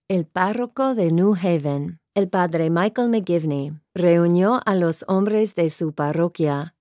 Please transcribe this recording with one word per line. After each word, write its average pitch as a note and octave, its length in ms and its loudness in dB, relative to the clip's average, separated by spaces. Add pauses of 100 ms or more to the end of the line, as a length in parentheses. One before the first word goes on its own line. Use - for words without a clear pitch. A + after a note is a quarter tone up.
el F3+ 160 0
párroco A#3+ 680 -2
de F3 160 2
New F#3 240 4
Haven, D#3+ 640 -2 (140)
el G3 140 0
padre E3+ 420 0
Michael G#3+ 400 0
McGivney, D#3+ 640 -2 (200)
reunió F3 720 4
a G3 100 0
los E3+ 320 -2
hombres G#3 480 0
de E3 140 0
su D#3 240 -4
parroquia D3+ 880 -2